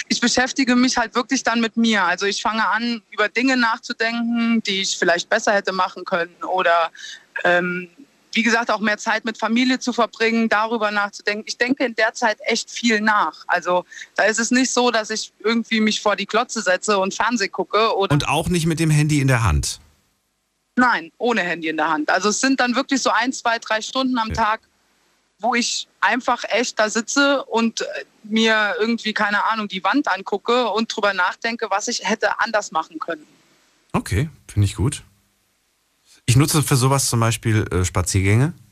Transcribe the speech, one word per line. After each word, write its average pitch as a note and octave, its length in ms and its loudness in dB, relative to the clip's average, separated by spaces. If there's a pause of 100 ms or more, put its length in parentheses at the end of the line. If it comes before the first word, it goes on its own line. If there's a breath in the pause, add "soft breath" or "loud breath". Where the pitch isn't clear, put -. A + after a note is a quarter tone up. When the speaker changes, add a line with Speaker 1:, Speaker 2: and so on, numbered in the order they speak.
Speaker 1:
Ich A3+ 120 -2
beschäftige B3 560 2
mich B3 220 2
halt A3+ 160 -2
wirklich B3 280 -2
dann A#3 200 0
mit A3+ 160 -4
mir. A3 260 2
Also F3+ 220 0
ich - 160 -2
fange A3 260 0
an, A3+ 320 -2 (100)
über G#3 200 -2
Dinge B3+ 260 2
nachzudenken, A#3 1040 0
die G3 200 -2
ich - 160 -4
vielleicht F3 320 2
besser A3 240 2
hätte G3 180 0
machen F#3 320 -4
können F3 300 -4 (100)
oder, E3+ 460 2 (540 loud breath)
ähm, F3+ 440 0 (460)
wie A3+ 100 2
gesagt, A#3 260 2
auch G#3+ 100 0
mehr G#3 160 0
Zeit A3 300 -2
mit A3 100 -6
Familie B3 420 0
zu A#3+ 140 -4
verbringen, A3+ 560 0
darüber G#3+ 420 0
nachzudenken. G#3 560 -4
Ich - 120 -10
denke B3+ 260 0
in A#3 120 -4
der A3+ 180 2
Zeit A3 320 0
echt A3+ 240 -4
viel A3 320 0
nach. G#3 460 0
Also F3+ 360 0 (300 loud breath)
da - 80 0
ist G#3+ 160 2
es A#3 140 -2
nicht B3 180 2
so, B3 200 2
dass G#3+ 200 -2
ich G#3+ 300 -8
irgendwie A3+ 400 0
mich G#3+ 200 0
vor G3+ 160 0
die G3 100 -4
Glotze A3+ 360 -2
setze F#3 360 0
und F#3+ 140 0
Fernseh G#3+ 360 -2
gucke G3+ 460 0
oder F#3+ 200 0
Speaker 2:
Und D3 140 0
auch D3 200 0
nicht E3+ 180 0
mit D#3+ 140 0
dem E3 80 2
Handy D3+ 320 4
in C3+ 80 2
der B2 140 4
Hand? D2+ 380 0 (960)
Speaker 1:
Nein, G#3 420 2
ohne A3+ 240 0
Handy E3+ 260 -4
in D#3 80 -4
der D#3 140 0
Hand. D#3 180 -2
Also F#3+ 220 2
es G3+ 100 -2
sind C4+ 200 2
dann B3 160 0
wirklich C4+ 260 -2
so A#3 80 0
ein, A3+ 240 0
zwei, A#3 240 -2
drei A3 240 -4
Stunden C4 340 -2
am A3 120 -2
Speaker 2:
Ja. G#3+ 60 -6
Speaker 1:
Tag, A3 260 0 (760)
wo A#3 160 0
ich - 340 -2 (120)
einfach A#3+ 480 0
echt A#3 300 -2
da G#3+ 100 2
sitze C#4 560 0
und, A3+ 380 0
äh, - 20 -4 (380)
mir G#3+ 580 2
irgendwie, A3 320 -2
keine G#3 380 0
Ahnung, A3 180 -2
die F#3 160 -8
Wand A3+ 240 2
angucke G#3 600 0
und A3+ 240 -2
drüber G3+ 180 0
nachdenke, A3 560 -2
was G3 200 -2
ich A3+ 200 -4
hätte G#3+ 320 0
anders G#3 320 -2
machen D#3+ 280 -6
können. D#3 260 -10 (640)
Speaker 2:
Okay, E3 380 -2 (160)
finde G#2 200 0
ich - 100 -2
gut. - 260 -4 (1200 soft breath)
Ich A#2 100 4
nutze D3+ 260 4
für C#3+ 140 0
sowas C3+ 340 2
zum A#2 80 0
Beispiel, A2+ 540 0
äh, F2+ 120 2
Spaziergänge. G2 680 2 (200)